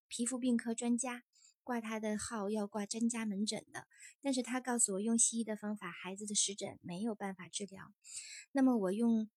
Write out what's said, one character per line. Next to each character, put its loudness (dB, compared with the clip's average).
皮 -2
肤 0
病 4
科 0
专 2
家， -4
挂 -2
她 -4
的 0
号 -2
要 0
挂 -4
专 0
家 -2
门 0
诊 -2
的， -10
但 2
是 2
她 -2
告 0
诉 4
我 0
用 4
西 4
医 0
的 -2
方 -4
法， -8
孩 -8
子 -8
的 -6
湿 2
疹 -6
没 -6
有 -2
办 -4
法 -12
治 -8
疗。 -16
那 4
么 6
我 4
用 4